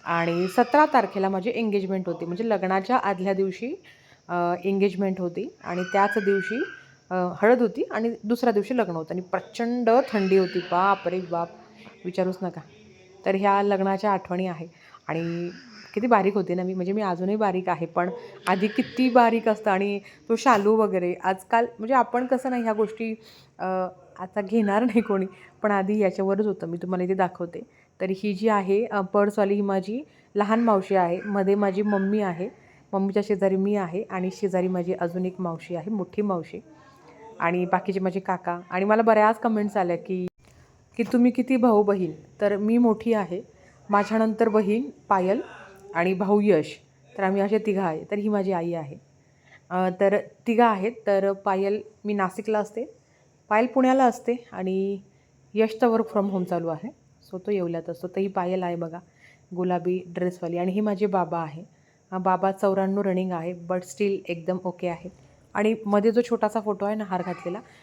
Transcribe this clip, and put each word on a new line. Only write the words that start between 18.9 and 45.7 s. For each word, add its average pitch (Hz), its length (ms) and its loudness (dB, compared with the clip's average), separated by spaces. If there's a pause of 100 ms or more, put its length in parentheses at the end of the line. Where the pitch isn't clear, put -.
बारीक 233 400 4
असतं. 214 220 0
आणि 196 280 0 (300)
तो 226 60 2
शालू 220 400 4
वगैरे 185 380 2 (100)
आजकाल, 190 420 0 (140)
म्हणजे 226 160 0
आपण 254 300 2
कसं 254 240 0
नाही 247 140 -2
ह्या 226 100 0
गोष्टी, 220 420 -4 (440)
अ, 185 60 -6 (540)
आता 185 220 -6
घेणार 208 420 2
नाही 226 180 4
कोणी, 190 240 0 (360)
पण 214 100 2
आधी 202 280 2
याच्यावरच 196 460 2
होतं. 190 220 -4
मी 170 100 -6
तुम्हाला 180 260 -4
इथे 180 100 0
दाखवते. 175 480 -4 (400)
तर 190 80 -4
ही 196 240 -2
जी 208 140 0
आहे, 202 380 2
अ, 208 160 -2
पर्सवाली, 202 520 2
ही 202 80 0
माझी 196 420 -2 (320)
लहान 208 240 2
मावशी 202 360 2
आहे, 180 260 2
मध्ये 202 340 2
माझी 202 260 2
मम्मी 208 380 2
आहे, 185 300 -4 (440)
मम्मीच्या 196 320 0
शेजारी 196 300 2
मी 196 200 2
आहे 190 340 -4
आणि 185 240 -2
शेजारी 185 340 0
माझी 180 260 -2
अजून 175 320 -2
एक 185 160 -6
मावशी 170 340 -6
आहे, 165 160 -8
मोठी 196 300 -6
मावशी, 180 380 -4 (800)
आणि 180 260 0
बाकीचे 185 340 -2
माझे 185 200 -2
काका. 180 400 -4 (100)
आणि 185 160 -2
मला 214 160 4
बऱ्याच 220 380 4
कमेंट्स 208 380 -2
आल्या 175 200 0
की, 180 300 -6 (680)
की 233 60 0
"तुम्ही 240 280 4
किती 254 240 0
भाऊ 226 280 6
बहीण?" 190 280 0 (300)
तर 202 160 2
मी 214 200 2
मोठी 226 360 4
आहे, 190 280 -2 (480)
माझ्यानंतर 220 600 2
बहीण 214 320 2 (280)
पायल 196 320 2 (540)